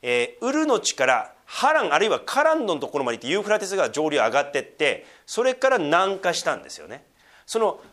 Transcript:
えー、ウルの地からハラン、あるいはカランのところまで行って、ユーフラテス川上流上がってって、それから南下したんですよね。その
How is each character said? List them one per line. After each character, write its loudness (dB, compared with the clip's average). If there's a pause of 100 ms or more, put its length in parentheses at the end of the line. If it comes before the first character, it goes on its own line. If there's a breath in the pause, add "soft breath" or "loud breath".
え -2
ー、 -6
ウ 0
ル 0
の 2
地 -4
か 2
ら 0 (120)
ハ 0
ラ 2
ン、 0
あ 4
る 2
い 0
は 2
カ -2
ラ 4
ン -2
の -2
と -6
こ -4
ろ -2
ま 0
で -4
行 -12
っ -16
て、 -10
ユ 0
ー -4
フ -8
ラ 4
テ -6
ス -6
川 0
上 -2
流 0
上 4
が 2
っ -8
て -2
っ -12
て、 -2 (200 loud breath)
そ -4
れ 2
か 2
ら 2
南 2
下 0
し -6
た -2
ん -16
で -20
す -16
よ -18
ね。 -16 (420 soft breath)
そ -4
の 0 (120 loud breath)